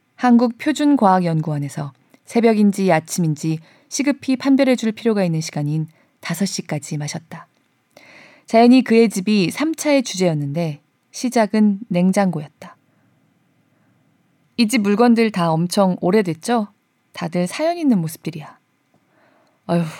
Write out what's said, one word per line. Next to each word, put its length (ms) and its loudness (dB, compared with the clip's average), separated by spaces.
한국표준과학연구원에서 1800 0
새벽인지 680 2
아침인지 680 -2
시급히 480 -4
판별해줄 560 2
필요가 320 -2
있는 160 -2
시간인 480 -4
다섯 240 -6
시까지 540 -8
마셨다. 480 -12
자연히 360 6
그의 260 4
집이 420 0
삼 240 -4
차의 280 0
주제였는데 760 -4
시작은 760 0
냉장고였다. 880 -2
"이 120 2
집 140 0
물건들 480 2
다 220 0
엄청 480 0
오래됐죠? 680 0
다들 340 -4
사연 320 -4
있는 220 2
모습들이야." 580 -10
"아유, 180 0